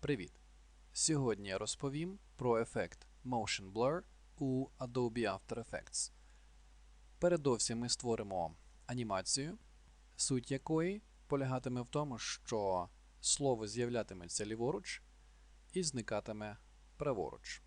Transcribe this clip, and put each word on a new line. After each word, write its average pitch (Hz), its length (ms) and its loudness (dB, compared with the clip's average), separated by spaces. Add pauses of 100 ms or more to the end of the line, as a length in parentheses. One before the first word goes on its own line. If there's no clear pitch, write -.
Привіт! 131 300 -2 (640)
Сьогодні 117 560 2
я 95 80 2
розповім 147 640 -4 (160)
про 117 240 4
ефект - 480 -2 (180)
Motion 107 460 -2
Blur 127 320 2 (340)
у 135 300 2 (120)
Adobe 120 380 0
After 104 380 0
Effects. - 560 -6 (1080)
Передовсім 139 600 4
ми 120 100 -2
створимо 98 680 0 (300)
анімацію, 123 720 -2 (580)
суть - 360 0
якої 160 500 0 (260)
полягатиме 131 540 0
в 120 60 -6
тому, 147 320 -2
що 98 720 0 (300)
слово 120 480 2
з'являтиметься 104 800 -2
ліворуч 120 560 -2 (720)
і 185 100 0
зникатиме 107 760 -2 (400)
праворуч. 117 680 -2